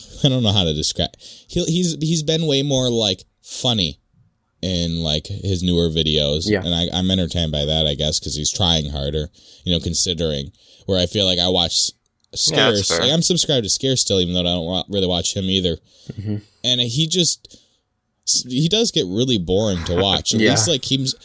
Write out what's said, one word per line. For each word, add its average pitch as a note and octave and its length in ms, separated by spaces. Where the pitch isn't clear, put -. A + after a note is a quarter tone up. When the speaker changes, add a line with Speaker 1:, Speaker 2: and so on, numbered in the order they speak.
Speaker 1:
<laughs> - 200
I D3 40
don't C3 140
know G#2 100
how G2+ 120
to D#2+ 100
describe. D#2 440
He, - 460
he's, E3 360
he's D#3 220
been D#3+ 240
way C#3 160
more, C3 280
like, G#2+ 340
funny G#2 580
in, F2 400
like, D#2 240
his F#2+ 360
newer E2+ 280
videos. D#2 580
Speaker 2:
Yeah. G2+ 160
Speaker 1:
And E2+ 100
I, E2+ 180
I'm F#2 180
entertained E2+ 420
by D2 140
that, D#2 200
I D2 80
guess, D2+ 240
'cause - 160
he's D2+ 160
trying E2 400
harder, D2 400
you F2+ 80
know, E2+ 80
considering. D#2+ 720
Where F#2+ 120
I F2+ 60
feel F#2+ 220
like F2+ 120
I F2+ 100
watch F2+ 420
S-, - 180
Speaker 3:
Yeah, A#2 200
that's G2+ 160
Speaker 1:
Scarce. - 20
Speaker 3:
fair. - 180
Speaker 1:
Like, C#3 60
I'm E3 100
subscribed D3+ 420
to F#2+ 60
Scarce C3+ 300
still, G2 220
even F2 100
though F2+ 80
I F2 40
don't F2 200
wa-, F2+ 240
really F#2+ 180
watch F2 300
him G2 80
either. F#2 320
Speaker 2:
Mm-hmm. G#2 240
Speaker 1:
And B2 160
he B2 260
just, E3 520
s-, - 220
he C3+ 200
does A3 220
get D3 160
really A#2 320
boring F#2 460
to E2+ 120
watch. F2+ 380
At A2+ 60
Speaker 2:
<laughs> - 20
Yeah. G#2 100
Speaker 1:
least, A2 160
like, C#3+ 140
Keems-, C3+ 320